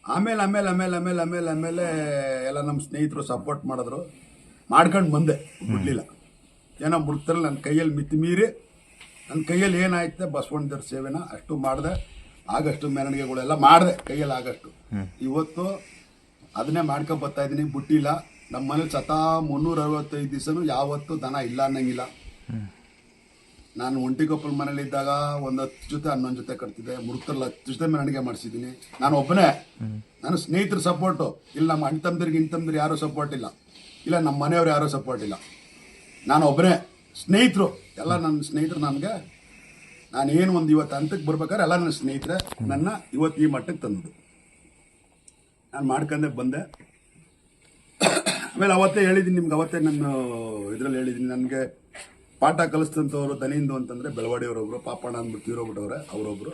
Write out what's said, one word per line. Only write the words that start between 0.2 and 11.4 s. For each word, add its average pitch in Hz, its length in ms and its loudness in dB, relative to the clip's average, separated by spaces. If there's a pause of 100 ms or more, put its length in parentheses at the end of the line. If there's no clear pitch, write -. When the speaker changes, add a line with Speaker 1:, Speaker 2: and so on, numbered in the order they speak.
Speaker 1:
ಆಮೇಲೆ, 196 260 2
ಆಮೇಲೆ, 180 280 0
ಆಮೇಲೆ, 175 240 0
ಆಮೇಲೆ, 170 300 -2
ಆಮೇಲೆ 165 320 -2 (640)
ಎಲ್ಲ 143 140 -2
ನಮ್ಮ 147 200 -2
ಸ್ನೇಹಿತರು 147 420 -2
ಸಪೋರ್ಟ್ 139 440 -4
ಮಾಡಿದ್ರು, 127 460 -6 (580)
ಮಾಡ್ಕೊಂಡು 170 400 6
ಬಂದೆ, 151 480 0 (140)
ಬಿಡ್ಲಿಲ್ಲ. 92 280 0 (880)
ಏನೋ 165 120 2
ಮುಡ್ತಾರೆ 151 440 -2
ನನ್ನ 143 140 -2
ಕೈಯಲ್ಲಿ 151 380 0
ಮಿತಿ 147 220 -2
ಮೀರಿ, 175 300 4 (840)
ನನ್ನ 156 180 -2
ಕೈಯಲ್ಲಿ 180 300 4
ಏನಾಯ್ತೆ 175 540 0
ಬಸವಣ್ಣ 143 380 -4
ದೇವ್ರ 139 200 -10
ಸೇವೆನ 135 260 -6
ಅಷ್ಟು 160 400 -8